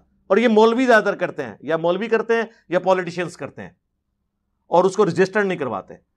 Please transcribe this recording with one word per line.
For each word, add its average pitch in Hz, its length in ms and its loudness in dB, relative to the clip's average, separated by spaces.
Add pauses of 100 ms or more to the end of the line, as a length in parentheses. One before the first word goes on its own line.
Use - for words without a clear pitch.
(300)
और 196 100 4
ये 240 80 2
मौलवी 226 380 4
ज्यादातर 208 320 4
करते 160 260 -6
हैं, 104 200 -12
या 156 140 -4
मौलवी 180 300 -2
करते 226 280 -2
हैं 220 140 -4 (220)
या 180 80 2
पॉलिटिशियंस 175 560 -2
करते - 260 -16
हैं, 87 140 -18 (960)
और 180 140 4
उसको 190 180 2
रजिस्टर 196 400 0
नहीं 180 140 -2
करवाते। 104 400 -8 (200)